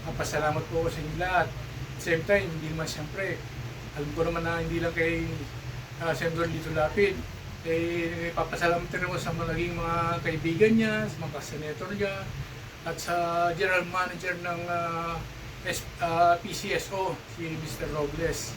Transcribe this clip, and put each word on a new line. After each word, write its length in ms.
Papasalamat 640
po 160
ako 40
sa 120
inyo 160
lahat. 300
Same 240
time, 240
hindi 240
naman 160
siyempre, 520
alam 160
ko 80
naman 240
na 160
hindi 160
lang 160
kay, 320
ah, 160
Senator 320
Lito 240
Lapid. 480
Eh, 720
papasalamat 520
rin 200
ako 120
sa 160
mga 240
naging 160
mga 220
kaibigan 560
niya, 160
sa 120
mga 240
senator 520
niya, 200
at 160
sa 180
general 320
manager 520
ng, 280
ah, 520
S-, 220
ah, 400
P 120
C 240
S 160
O, 240
si 200
Mister 360
Robles. 680